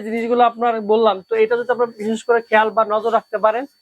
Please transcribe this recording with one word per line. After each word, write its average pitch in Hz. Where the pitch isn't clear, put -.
জিনিসগুলো 233
আপনার 226
বললাম, 214
তো 226
এটা 220
যদি 240
আপনারা 233
বিশেষ 214
করে 233
খেয়াল 220
বা 214
নজর 214
রাখতে 214
পারেন 214